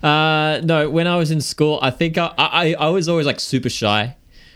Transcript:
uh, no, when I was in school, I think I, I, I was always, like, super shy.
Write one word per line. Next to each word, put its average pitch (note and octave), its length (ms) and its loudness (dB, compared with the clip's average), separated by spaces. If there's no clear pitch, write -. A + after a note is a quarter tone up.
uh, D#3 600 2
no, D#3+ 260 2
when E3 180 0
I F3 100 0
was D#3+ 140 0
in D#3 100 0
school, D3+ 400 0
I A#2+ 100 0
think E3 260 -2
I, E3+ 200 -2
I, D#3+ 380 2
I D3+ 140 0
was F3 180 0
always, E3+ 180 0
like, C#3 140 -2
super B2 300 -2
shy. G#2+ 460 0